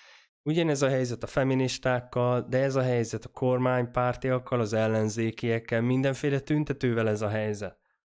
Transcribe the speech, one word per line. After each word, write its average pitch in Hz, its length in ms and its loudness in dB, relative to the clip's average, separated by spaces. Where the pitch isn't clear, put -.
ugyanez 156 340 2
a 139 60 4
helyzet 127 340 -2
a - 40 -10
feministákkal, 127 1120 0
de 127 220 -2
ez 135 120 0
a 135 80 2
helyzet 117 420 0
a - 40 -14
kormánypártiakkal, 127 1300 0
az 107 120 0
ellenzékiekkel, 113 1080 0
mindenféle 131 580 0
tüntetővel 131 680 0
ez 107 140 0
a 107 60 -2
helyzet. 104 500 -4